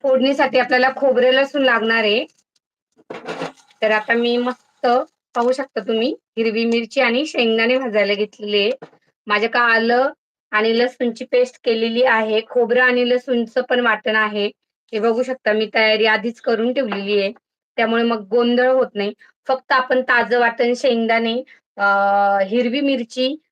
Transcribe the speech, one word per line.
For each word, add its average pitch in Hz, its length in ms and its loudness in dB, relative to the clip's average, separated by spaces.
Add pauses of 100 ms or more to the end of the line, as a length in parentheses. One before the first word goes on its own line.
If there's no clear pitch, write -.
फोडणीसाठी 262 580 2
आपल्याला 254 320 2
खोबरे 254 440 2
लसूण 277 260 0
लागणार 226 420 0
आहे. 220 220 0 (1600)
तर 220 100 2
आता 214 220 -2
मी 240 240 0
मस्त, 247 500 -6 (480)
पाहू 240 160 0
शकता 254 280 -6
तुम्ही, 226 360 -2 (220)
हिरवी 226 280 -2
मिरची 233 360 -2
आणि 247 240 0
शेंगदाणे 233 520 0
भाजायला 208 360 0
घेतलेले. 208 560 -2 (580)
माझ्या 214 220 0
का 240 100 -2
आलं 240 520 2 (400)
आणि 226 280 0
लसूणची 247 460 -2
पेस्ट 247 380 0
केलेली 226 400 0
आहे, 220 380 2
खोबरं 247 420 0
आणि 247 260 2
लसूणचं 247 520 -2
पण 247 180 -2
वाटण 220 360 -2
आहे. 208 320 0 (460)
हे 220 60 -4
बघू 233 240 0
शकता, 233 300 -2
मी 214 200 -2
तयारी 220 320 2
आधीच 220 360 -2
करून 233 320 0
ठेवलेली 202 480 -2
आहे, 196 100 -2 (440)
त्यामुळे 233 280 0
मग 220 240 -2
गोंधळ 240 400 2
होत 262 260 2
नाही. 202 200 -4 (340)
फक्त 262 240 -4
आपण 262 300 2
ताजं 240 380 0
वाटण, 240 340 0
शेंगदाणे, 226 680 0 (340)
अ, 202 80 -2 (600)
हिरवी 240 340 -2
मिरची 262 540 -2 (160)